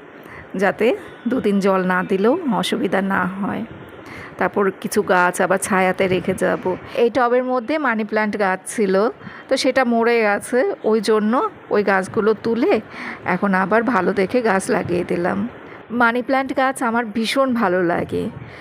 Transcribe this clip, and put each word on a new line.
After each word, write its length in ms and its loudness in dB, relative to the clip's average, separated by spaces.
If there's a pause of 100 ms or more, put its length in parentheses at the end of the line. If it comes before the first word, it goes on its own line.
(600)
যাতে 260 2 (440)
দুদিন 340 2
জল 160 2 (120)
না 60 0 (100)
দিলেও 240 2 (280)
অসুবিধা 380 -2 (140)
না 80 0 (140)
হয়। 280 -4 (760)
তারপর 240 0 (180)
কিছু 180 -4 (120)
গাছ 240 4 (100)
আবার 220 2
ছায়াতে 380 2 (100)
রেখে 260 0
যাব। 220 0 (400)
এই 120 4
টবের 360 2
মধ্যে 240 -2 (120)
মানি 240 0
প্ল্যান্ট 320 0
গাছ 160 0 (140)
ছিল, 200 2 (540)
তো 60 -2 (100)
সেটা 180 2 (120)
মরে 220 4 (100)
গেছে, 340 0 (320)
ওই 80 4 (100)
জন্য 240 2 (400)
ওই 80 4 (100)
গাছগুলো 400 0 (140)
তুলে 280 2 (600)
এখন 180 0 (120)
আবার 180 2 (120)
ভালো 180 2 (100)
দেখে 180 0 (100)
গাছ 140 2 (120)
লাগিয়ে 360 0
দিলাম। 260 0 (640)
মানি 260 2
প্ল্যান্ট 320 0
গাছ 180 2 (120)
আমার 160 0 (100)
ভীষণ 320 0 (140)
ভালো 180 4 (120)
লাগে, 320 -2 (380)